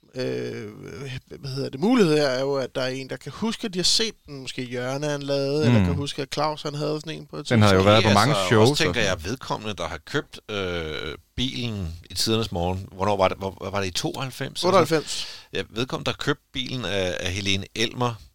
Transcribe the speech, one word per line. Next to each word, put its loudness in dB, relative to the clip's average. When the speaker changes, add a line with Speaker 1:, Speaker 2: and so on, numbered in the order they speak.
Speaker 1:
øh, -4
hvad -10
hedder -4
det, -10
mulighed 6
her 4
er 0
jo, 0
at -4
der 0
er 0
en, -6
der -6
kan -12
huske, -4
at -8
de -4
har -2
set 2
den -14
måske -8
i -8
Jørgen, -4
han -2
lavede, 2
Speaker 2:
Mm. 8
Speaker 1:
eller 6
kan 2
huske, -4
at -6
Claus, -2
han -6
havde -2
sådan -10
en -14
på -16
et -8
Speaker 2:
Den 6
har 8
jo 6
Speaker 1:
tidspunkt. 6
Speaker 2:
været 8
på 6
Speaker 3:
Ja, 6
Speaker 2:
mange 6
Speaker 3:
så 2
Speaker 2:
shows 8
Speaker 3:
også, 2
tænker 0
Speaker 2:
og 2
Speaker 3:
jeg, -2
vedkommende, -6
der -6
har -8
købt, -6
øh, -4
bilen -4
i -16
tidernes 0
morgen. -2
Hvornår 0
var 6
det? 0
Hvor, -6
var -2
det -2
i -4
tooghalvfems? -6
Speaker 1:
Otteoghalvfems. 2
Speaker 3:
Ja, -2
vedkommende, -4
der -6
købte -2
bilen -6
af, 0
af -2
Helene 0
Elmer 0